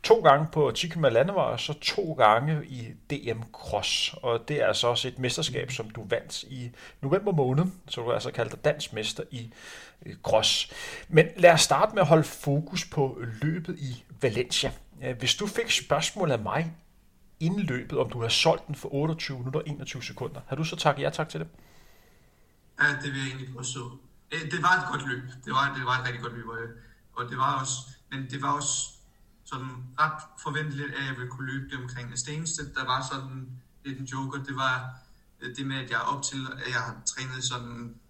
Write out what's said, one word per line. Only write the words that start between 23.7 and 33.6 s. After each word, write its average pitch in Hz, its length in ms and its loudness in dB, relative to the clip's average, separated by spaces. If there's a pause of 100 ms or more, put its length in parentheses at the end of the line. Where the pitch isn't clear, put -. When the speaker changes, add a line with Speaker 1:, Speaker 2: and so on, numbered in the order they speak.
Speaker 2:
Øh, 156 180 -6
det 170 120 -2
var 180 180 6
et - 100 -6
godt 131 180 -4
løb. 123 140 -4 (220)
Det 139 80 -6
var, 135 240 2
det 123 80 -6
var 127 140 0
et 127 80 -4
rigtig 120 160 -6
godt 117 140 -8
løb, 117 120 -10
og, 113 100 -8 (580)
og 123 140 -6
det 131 80 -6
var 139 220 2
også, - 160 -4 (340)
men 135 200 -6
det 135 120 -6
var 143 100 0
også 147 220 0 (720)
sådan 131 280 -8 (260)
ret 151 240 0 (200)
forventeligt, 147 560 -4
at 139 80 -4
jeg 131 100 -4
ville 127 140 -8
kunne 131 220 -8
løbe 135 180 -8
det 135 120 -8
omkring. 123 280 -10
Altså, - 160 -6
det 151 100 -6
eneste, 156 380 -6
der 131 100 -4
var 131 280 -2
sådan 131 360 -10 (360)